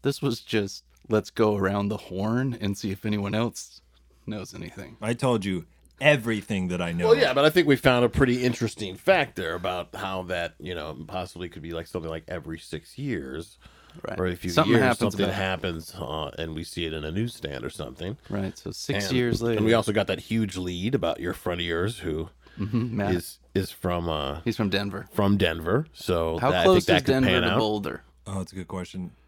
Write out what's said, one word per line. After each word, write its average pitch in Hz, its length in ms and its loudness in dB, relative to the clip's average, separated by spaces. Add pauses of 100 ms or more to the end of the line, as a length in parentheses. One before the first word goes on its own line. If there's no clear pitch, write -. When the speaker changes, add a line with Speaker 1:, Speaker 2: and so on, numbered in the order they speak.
Speaker 1:
This 139 180 -2
was 123 180 0
just, - 460 -4 (240)
"Let's 107 220 2
go 107 260 4
around 101 320 0
the 104 80 -2
horn 113 640 -2
and 101 160 -2
see 101 140 -4
if 98 140 -8
anyone 101 300 -2
else - 460 -4 (440)
knows 107 280 -10
anything." - 480 -14
Speaker 2:
I 110 120 -2
told 120 300 2
you, 92 220 -2 (380)
everything 110 640 2
that 87 140 -2
I 85 100 -2
know. 87 160 0
Speaker 3:
Well, 90 100 8
yeah, 127 160 4
but 139 120 4
I 156 40 8
think 156 180 4
we 139 80 8
found 123 300 4
a 117 40 4
pretty 123 340 4
interesting 110 520 -2
fact 170 400 2
there 87 200 -2
about 90 400 -4
how 95 280 -4
that, 87 360 -4
you 87 160 -8
know, 76 200 -8 (120)
possibly 90 420 -8
could 82 120 -14
be, 82 100 -10
like, 82 160 -6
something 82 240 -8
like 80 160 -8
every 80 320 -8
six - 380 -12
years 85 600 -6 (440)
Speaker 1:
Right. - 180 -8
Speaker 3:
or 92 60 0
a 90 100 -2
few 92 140 -6
Speaker 1:
Something 110 240 4
Speaker 3:
years, 113 100 6
Speaker 1:
happens 120 160 2 (140)
Speaker 3:
something 101 120 2
Speaker 1:
about 90 80 0
it. - 20 -4
Speaker 3:
happens, 92 600 -4
uh, 76 440 -6
and 80 160 -6
we 82 80 -6
see 85 220 -6
it 78 80 -4
in 78 100 -6
a 78 80 -6
newsstand 82 520 -4
or 64 60 -6
something. 76 480 -8 (120)
Speaker 1:
Right, 98 280 -6
so - 140 -10
six 101 380 -4
Speaker 3:
And, 131 60 0
Speaker 1:
years 117 260 2
later. 117 160 0
Speaker 3:
and 107 100 2
we 113 60 6
also 113 200 2
got 101 140 2
that 92 120 -2
huge 110 380 -2
lead 90 380 -2
about 85 240 0
your 85 140 -4
friend 87 280 -4
of 87 60 -2
yours 87 320 -2
who 80 300 -4 (300)
Speaker 1:
Mm-hmm, 110 380 -2
Matt. 101 180 0
Speaker 3:
is, - 240 -6 (160)
is 95 160 0
from, 87 380 -2
uh, 76 340 -2
Speaker 1:
He's 117 140 -2
from 104 140 2
Denver. 101 400 -2
Speaker 3:
from 101 260 4
Denver, 87 560 2
so 82 460 0
Speaker 1:
How 123 120 2
Speaker 3:
that, 90 100 4
I - 40 4
Speaker 1:
close 185 120 8
Speaker 3:
think 170 100 2
that 95 80 6
Speaker 1:
is 90 80 4
Speaker 3:
could 135 100 2
Speaker 1:
Denver 131 160 4
Speaker 3:
pan 90 140 4
Speaker 1:
to 87 80 2
Speaker 3:
out. 110 80 4
Speaker 1:
Boulder? 107 420 0 (260)
Speaker 2:
Oh, 98 120 -6
that's 92 120 -8
a 92 40 -18
good 92 120 -8
question. 92 440 -8 (160)